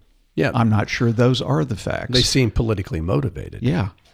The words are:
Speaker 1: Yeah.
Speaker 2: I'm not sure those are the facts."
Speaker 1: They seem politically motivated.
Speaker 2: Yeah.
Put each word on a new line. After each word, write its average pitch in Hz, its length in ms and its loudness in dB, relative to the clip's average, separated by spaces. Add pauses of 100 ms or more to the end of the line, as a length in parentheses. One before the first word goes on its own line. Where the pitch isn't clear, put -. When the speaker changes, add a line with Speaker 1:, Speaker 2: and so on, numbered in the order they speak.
(360)
Speaker 1:
Yeah. 147 180 0
Speaker 2:
I'm 117 160 4
not 107 180 2
sure 117 220 0
those 123 320 2
are 151 220 0
the 104 120 -4
facts." - 360 -6
Speaker 1:
They 123 100 2
seem 123 300 2
politically 104 480 -2
motivated. 92 640 -4
Speaker 2:
Yeah. 123 260 0 (260)